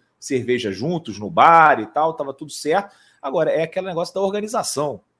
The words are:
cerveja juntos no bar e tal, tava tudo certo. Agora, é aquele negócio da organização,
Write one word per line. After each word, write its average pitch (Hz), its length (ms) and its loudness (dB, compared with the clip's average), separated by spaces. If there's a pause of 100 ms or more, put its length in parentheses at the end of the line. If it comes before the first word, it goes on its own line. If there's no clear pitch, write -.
(180)
cerveja 120 520 -2
juntos 117 480 -6
no 104 120 -10
bar 147 500 6
e 107 60 -6
tal, 160 280 -2
tava 139 200 -8
tudo 151 180 -16
certo. 190 420 -4 (280)
Agora, 156 280 -2
é 147 120 0
aquele 185 240 -6
negócio 170 280 -6
da 190 60 -4
organização, 196 800 -4 (200)